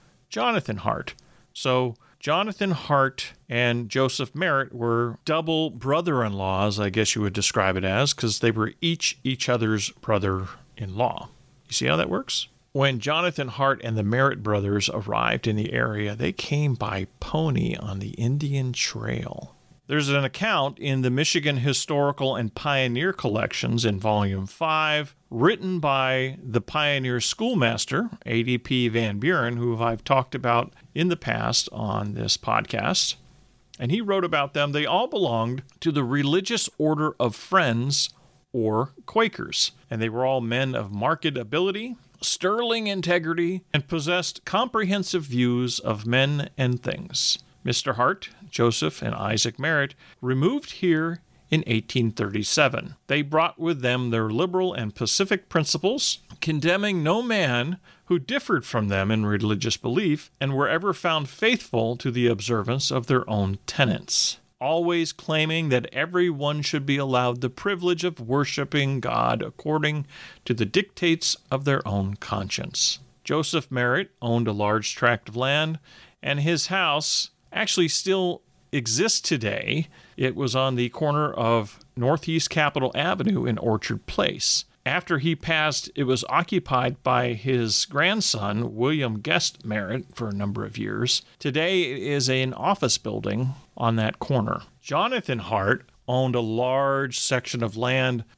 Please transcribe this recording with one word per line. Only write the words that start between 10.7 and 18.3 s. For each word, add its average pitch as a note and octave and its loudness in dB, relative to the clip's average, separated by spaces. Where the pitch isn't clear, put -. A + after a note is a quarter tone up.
You - -10
see - 0
how D2+ 4
that - 2
works? - -2
When C3+ 2
Jonathan D3+ -2
Hart C3+ 0
and A2+ -2
the G#2+ 2
Merritt B2 2
brothers G2+ 2
arrived G#2+ 0
in G#2+ 2
the G#2+ -2
area, G#2+ -2
they C3 -2
came D3 0
by G#2 -4
pony D#3 0
on G2 -6
the G2+ -8
Indian C3+ 0